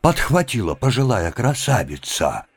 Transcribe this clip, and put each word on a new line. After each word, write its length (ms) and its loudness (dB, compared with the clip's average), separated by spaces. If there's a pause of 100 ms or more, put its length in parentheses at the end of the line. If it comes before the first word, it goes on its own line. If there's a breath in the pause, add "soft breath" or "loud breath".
подхватила 720 2
пожилая 600 0
красавица. 1120 -2 (120)